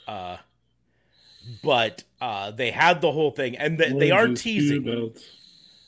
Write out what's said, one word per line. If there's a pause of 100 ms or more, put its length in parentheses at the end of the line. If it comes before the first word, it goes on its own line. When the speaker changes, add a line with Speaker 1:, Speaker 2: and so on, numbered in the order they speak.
Speaker 1:
Uh, (1300)
but, (160)
uh,
they
had
the
whole
thing,
and
th-,
they
are
Speaker 2:
Orange
is
two
Speaker 1:
teasing.
Speaker 2:
belts. (640)